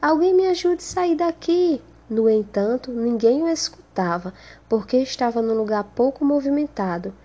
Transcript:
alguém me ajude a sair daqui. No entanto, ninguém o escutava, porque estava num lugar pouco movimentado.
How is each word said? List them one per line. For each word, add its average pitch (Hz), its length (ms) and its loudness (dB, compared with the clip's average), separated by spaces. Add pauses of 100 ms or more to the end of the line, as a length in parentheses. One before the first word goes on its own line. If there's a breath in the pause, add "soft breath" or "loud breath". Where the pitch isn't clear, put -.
alguém 320 340 2
me 370 120 4
ajude 349 360 0
a - 40 -10
sair 359 280 0
daqui. 339 640 0 (280)
No 220 200 2
entanto, 214 600 0
ninguém 240 520 2
o 330 60 0
escutava, 185 840 -4 (360 loud breath)
porque 220 300 0
estava 247 420 -2
num 226 140 0
lugar 214 300 -2 (100)
pouco 262 300 -2
movimentado. 277 880 -2 (100)